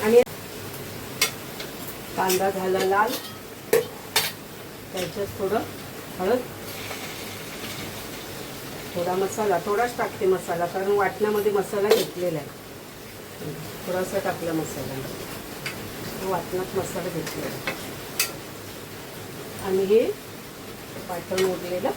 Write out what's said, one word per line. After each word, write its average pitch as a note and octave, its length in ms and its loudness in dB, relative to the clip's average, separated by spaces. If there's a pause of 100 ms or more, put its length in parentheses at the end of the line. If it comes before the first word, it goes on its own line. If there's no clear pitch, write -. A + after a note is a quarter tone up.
आणि A3+ 180 10 (2000)
कांदा F#3+ 320 4
झाला F#3 300 2
लाल, G3 320 6 (1800)
त्याच्यात F#3+ 340 -2
थोडं G3+ 320 0 (600)
हळद, G#3 200 4 (2500)
थोडा F3+ 180 2
मसाला, F#3+ 460 4
थोडाच G#3+ 380 2
टाकते G#3+ 280 0
मसाला, F3 400 4
कारण F#3+ 260 0
वाटणामध्ये G3+ 600 4
मसाला G3+ 380 2
घेतलेला F3+ 500 4
आहे. C3 220 -10 (1300)
थोडासा F#3 320 0
टाकला E3+ 340 -2
मसाला, C3+ 400 -2 (1400)
वाटणात F#3 480 -2
मसाला F3+ 320 -2
घेतलेला. C#3 600 -4 (1900)
आणि F#3+ 180 6
हे A3+ 280 8 (1000)
वाटण F#3 360 2
उरलेलं F3+ 520 0